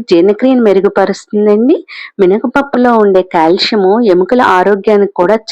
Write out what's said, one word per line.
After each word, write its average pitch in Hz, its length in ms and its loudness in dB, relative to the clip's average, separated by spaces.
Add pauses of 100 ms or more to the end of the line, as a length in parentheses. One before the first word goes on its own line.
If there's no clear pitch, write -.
(100)
జీర్ణక్రియను 208 560 2
మెరుగుపరుస్తుందండి. 208 1080 0 (460)
మినగపప్పులో 247 680 0 (140)
ఉండే 190 180 2 (140)
కాల్షియము 185 560 0 (220)
ఎముకల 190 280 0 (140)
ఆరోగ్యానికి 196 640 0
కూడా 196 180 0 (140)